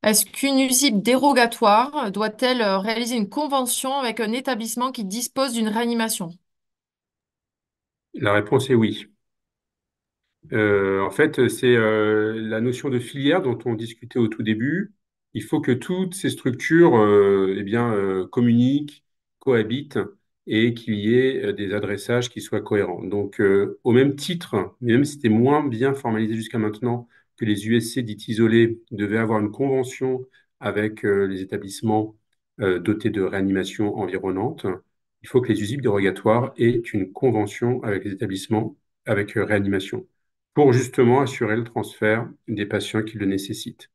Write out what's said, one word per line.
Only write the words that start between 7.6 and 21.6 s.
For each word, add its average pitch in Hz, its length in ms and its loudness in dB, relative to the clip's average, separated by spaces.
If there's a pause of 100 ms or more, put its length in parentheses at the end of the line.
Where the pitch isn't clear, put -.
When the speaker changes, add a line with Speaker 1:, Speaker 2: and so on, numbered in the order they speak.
Speaker 2:
La 104 180 0
réponse 113 380 2
est 131 40 6
oui. 107 340 2 (1400)
Euh, 101 500 2
en 98 80 -2
fait, 147 380 2
c'est, 123 280 4
euh, 107 580 2
la 110 280 -4
notion 127 260 -2
de 143 100 -2
filière 143 440 0
dont 120 240 -2
on 120 80 -2
discutait 117 440 -10
au 117 80 2
tout 107 160 -6
début. 120 520 -2 (400)
Il 110 100 -6
faut 151 160 -2
que 151 100 -2
toutes 180 440 -2
ces - 160 -4
structures, 156 680 4
euh, 98 600 6
eh 104 40 -4
bien, 117 300 0
euh, 95 340 -2
communiquent, 123 800 2 (340)
cohabitent 131 600 -2 (480)
et 117 260 2
qu'il 117 220 -4
y 104 200 0
ait, 127 300 2
euh, 101 80 -2
des 98 220 -4